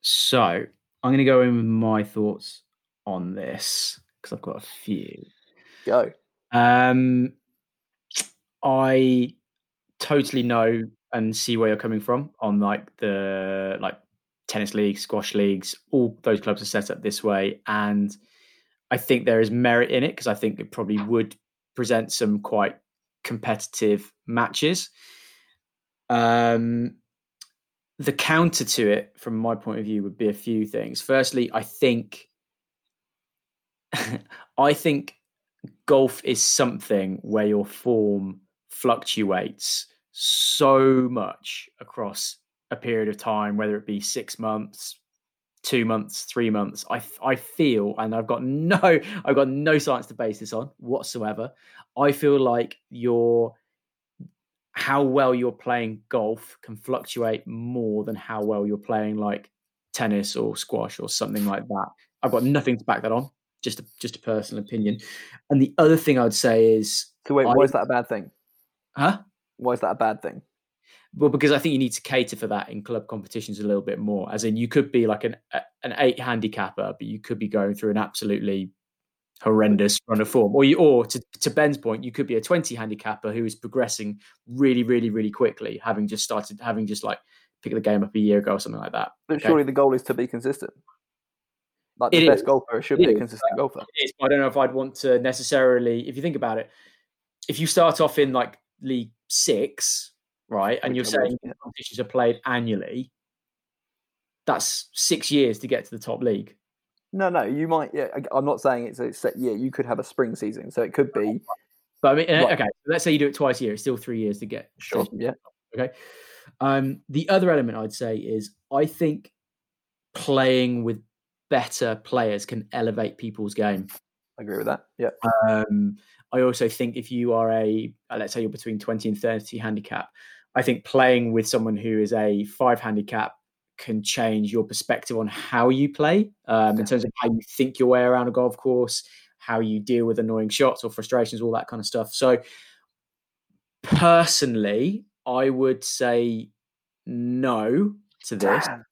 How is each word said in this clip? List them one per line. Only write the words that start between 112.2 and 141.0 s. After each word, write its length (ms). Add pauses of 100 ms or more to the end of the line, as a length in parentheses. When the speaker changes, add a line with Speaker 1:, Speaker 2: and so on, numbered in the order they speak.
Speaker 1:
uh, 140
Speaker 2:
Right. 100
Speaker 1:
okay, 100 (220)
so 60
let's 120
say 100
you 60
do 80
it 80
twice 260
a 20
year, 100
it's 80
still 160
three 220
years 200
to 60
get 320
Speaker 2:
Sure, 280
Speaker 1:
to 120
Speaker 2:
yeah. 140 (420)
Speaker 1:
Okay. 180 (680)
Um, 500
the 200
other 200
element 280
I'd 160
say 240
is 340 (200)
I 140
think 460 (840)
playing 680
with 180 (480)
better 460
players 500
can 260
elevate 460
people's 360
game. 340 (500)
Speaker 2:
I 60
agree 140
with 100
that, 180 (120)
yeah. 120 (380)
Speaker 1:
Um, 500 (360)
I 80
also 280
think 280
if 140
you 220
are 180
a, 420 (160)
uh, 100
let's 140
say 80
you're 80
between 280
twenty 320
and 80
thirty 400
handicap, 520 (440)
I 80
think 220
playing 480
with 160
someone 300
who 240
is 120
a 300
five 380
handicap 520 (440)
can 260
change 500
your 100
perspective 540
on 100
how 420
you 220
play, 400 (160)
um, 240
in 80
Speaker 2:
Yeah. 60
Speaker 1:
terms 200
of 60 (100)
how 80
you 100 (180)
think 220
your 100
way 120
around 260
a 40
golf 240
course, 480 (340)
how 220
you 220
deal 240
with 140
annoying 300
shots 360
or 40
frustrations, 520